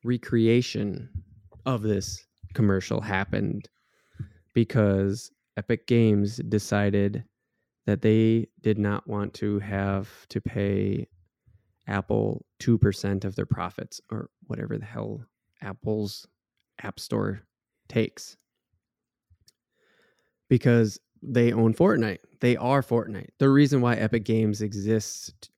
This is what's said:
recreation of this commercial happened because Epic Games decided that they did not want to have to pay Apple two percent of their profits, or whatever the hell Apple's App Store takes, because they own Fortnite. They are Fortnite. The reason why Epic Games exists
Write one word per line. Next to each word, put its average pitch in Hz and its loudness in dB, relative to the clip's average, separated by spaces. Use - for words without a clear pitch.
recreation 117 0
of 123 -2
this 101 -4
commercial 101 0
happened 101 -4
because 101 0
Epic - -4
Games 110 4
decided 104 0
that 101 0
they 113 4
did 107 0
not 104 -2
want 104 -6
to 104 -2
have 98 -6
to - -6
pay 101 -2
Apple 107 -2
two 113 2
percent 98 2
of 98 -6
their 101 -4
profits, - -8
or 110 -10
whatever 113 -8
the 107 -10
hell 110 -12
Apple's 104 -8
App - -14
Store 104 -6
takes, - -6
because 117 4
they 117 2
own 113 4
Fortnite. 127 2
They 123 2
are 135 0
Fortnite. 110 -4
The 139 4
reason 139 6
why 120 4
Epic 110 0
Games 107 0
exists 104 -4